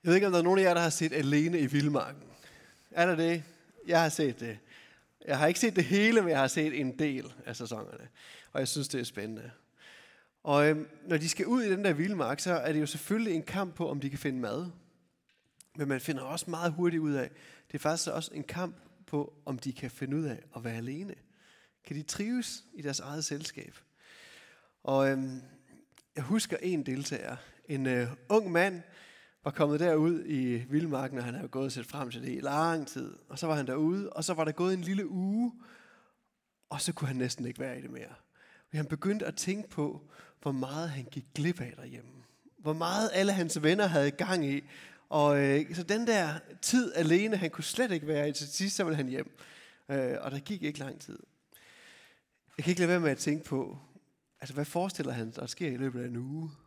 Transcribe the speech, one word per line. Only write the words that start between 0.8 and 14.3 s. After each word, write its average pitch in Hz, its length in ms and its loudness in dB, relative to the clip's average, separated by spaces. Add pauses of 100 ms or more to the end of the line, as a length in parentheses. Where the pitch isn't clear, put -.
har 165 80 4
set 160 240 0
Alene 151 460 4
i 143 60 4
Vildmarken. 143 580 2 (680)
Er 170 140 4
der 180 100 4
det? 165 280 2 (440)
Jeg 165 140 6
har 160 80 4
set 143 300 0
det. 113 200 -8 (680)
Jeg 135 120 0
har 151 100 6
ikke 175 120 2
set 220 160 4
det 180 80 6
hele, 208 380 6
men 175 80 2
jeg 143 100 4
har 135 80 6
set 151 320 0
en 131 200 -2
del 135 340 -2 (120)
af 117 100 -8
sæsonerne, 117 540 -10 (420)
og 143 80 -2
jeg 131 80 0
synes, 143 200 -4
det 135 120 -4
er 117 40 -4
spændende. 110 480 -8 (920)
Og, 147 260 6
øhm, 156 180 0 (180)
når 170 120 2
de 160 120 0
skal - 160 -2
ud 240 180 2
i 202 80 2
den 190 140 0
der 180 80 6
vildmark, 151 460 0
så 180 140 0
er 151 180 0
det 151 100 2
jo 151 40 0
selvfølgelig 202 500 -2
en 160 80 -4
kamp 190 320 -4
på, 165 140 -2
om 139 100 -4
de 139 100 -4
kan 139 100 -8
finde 131 200 -2